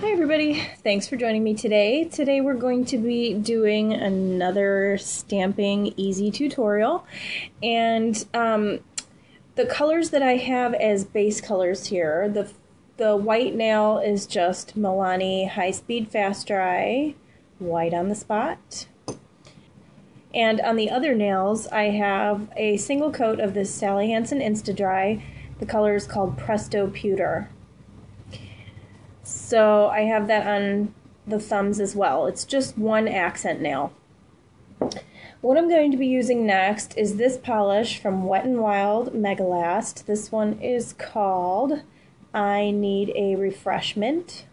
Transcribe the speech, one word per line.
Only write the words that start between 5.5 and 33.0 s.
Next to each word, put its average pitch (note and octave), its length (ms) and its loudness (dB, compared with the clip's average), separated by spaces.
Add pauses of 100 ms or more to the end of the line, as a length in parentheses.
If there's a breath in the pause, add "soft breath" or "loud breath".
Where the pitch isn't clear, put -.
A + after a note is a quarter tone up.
easy G3 340 0
tutorial, A#3 800 0 (560 loud breath)
and, A3+ 720 0
um, A3 480 0 (760 loud breath)
the B3 100 2
colors D#4 440 2
that C#4+ 120 2
I B3+ 140 4
have B3 380 0
as G#3 320 2
base G#3 340 0
colors F#3 460 0
here, F3 420 0
the, G#3 240 -4 (460)
the G#3+ 180 4
white A3 400 0
nail G#3+ 420 4
is G3+ 300 0
just F3+ 500 -2
Milani F#3+ 720 0
High F#3+ 220 -2
Speed A3+ 400 -6
Fast G3+ 360 -2
Dry, G3 680 0 (420 soft breath)
white E3+ 360 -2
on F3 160 0
the G#3 60 -2
spot. - 720 -6 (1500 loud breath)
And A3 260 2
on A3+ 160 0
the A3 160 0
other C4+ 240 2
nails, G3+ 520 0
I G#3 240 0
have G#3 640 0
a G#3+ 180 0
single C#4+ 340 -2
coat A3 300 -2
of G#3 140 -2
this G3 200 -2
Sally G3+ 380 0
Hansen A#3 280 -2
Insta-Dry. G3+ 840 -2 (360 loud breath)
The A3 60 -8
color G#3 300 2
is G3+ 100 -2
called F#3+ 320 -2
Presto G#3 500 -2
Pewter. F#3+ 640 -2 (1800 loud breath)
So G#3+ 600 4
I G#3+ 140 2
have G#3+ 260 0
that G#3 200 2
on G3+ 460 -2 (320)
the G#3+ 140 -2
thumbs G3+ 400 0
as G3 160 -2
well. D#3+ 300 2
It's F#3 180 -4
just C4+ 340 -2
one A3 300 2